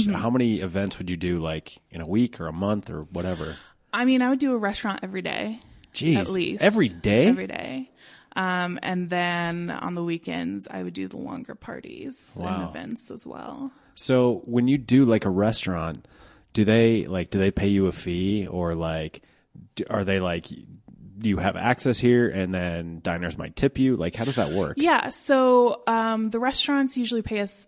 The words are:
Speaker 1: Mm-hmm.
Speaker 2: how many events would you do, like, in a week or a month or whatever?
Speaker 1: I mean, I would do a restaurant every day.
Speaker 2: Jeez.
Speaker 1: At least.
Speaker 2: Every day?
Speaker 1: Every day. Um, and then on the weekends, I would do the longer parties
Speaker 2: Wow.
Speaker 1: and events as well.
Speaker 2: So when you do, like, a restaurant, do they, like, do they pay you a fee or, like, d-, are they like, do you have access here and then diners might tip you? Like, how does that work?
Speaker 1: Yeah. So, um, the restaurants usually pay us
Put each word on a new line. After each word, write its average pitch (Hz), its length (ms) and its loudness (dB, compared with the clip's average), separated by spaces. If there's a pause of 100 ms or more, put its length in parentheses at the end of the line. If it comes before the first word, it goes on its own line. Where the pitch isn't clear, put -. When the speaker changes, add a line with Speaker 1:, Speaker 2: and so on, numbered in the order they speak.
Speaker 1:
Mm-hmm. 208 60 2
Speaker 2:
how 92 180 0
many 120 300 2
events 95 380 -2
would 95 120 -6
you 90 60 -2
do, 87 240 -2
like, 80 380 -6 (120)
in 82 100 -12
a 82 60 -10
week 113 340 0
or 85 60 -6
a 80 60 -6
month 98 380 -2
or 80 100 -8 (100)
whatever? 87 460 -6 (360)
Speaker 1:
I 233 120 0
mean, 262 180 4
I 247 80 2
would 269 80 2
do 269 160 0
a - 20 0
restaurant 202 460 -4
every 190 180 -8
day. 214 380 -6 (340)
Speaker 2:
Jeez. 156 240 2
Speaker 1:
At - 120 2
least. 190 340 -2
Speaker 2:
Every 202 260 6
day? 104 380 4
Speaker 1:
Every 247 220 2
day. - 420 -10 (460)
Um, 180 480 -2
and 180 260 -4
then 175 600 -2
on 180 260 -6
the 175 80 -4
weekends, 165 640 -6
I - 140 -8
would 175 100 -8
do 95 140 -6
the - 80 -14
longer - 400 -12
parties - 800 -14
Speaker 2:
Wow. 175 100 -8
Speaker 1:
and 185 220 -4
events - 420 -12
as - 160 -16
well. - 460 -12 (240)
Speaker 2:
So 123 480 2
when 120 240 2
you 143 100 4
do, 127 280 6
like, 110 180 4
a 98 60 0
restaurant, 90 760 -2 (460)
do 107 120 4
they, 113 420 4
like, 87 240 -4
do 101 100 0
they 95 100 4
pay 98 180 0
you 98 200 4
a 85 40 -2
fee 95 540 -2
or, 85 300 -2
like, 80 460 -4 (520)
d-, - 160 -6
are 104 140 0
they 95 160 2
like, 87 260 -2 (680)
do 110 120 -2
you 98 80 4
have 90 180 0
access 120 420 2
here 123 320 6
and 92 240 -2
then 85 480 -4
diners 87 380 -4
might 80 160 -10
tip - 240 0
you? 131 160 4
Like, 87 220 -2
how 117 80 -4
does 131 100 -2
that 95 160 0
work? 82 280 0
Speaker 1:
Yeah. 294 320 2
So, 254 760 4
um, 226 440 0
the 226 100 -2
restaurants 269 560 0
usually 233 260 -2
pay 214 160 -4
us 202 300 -6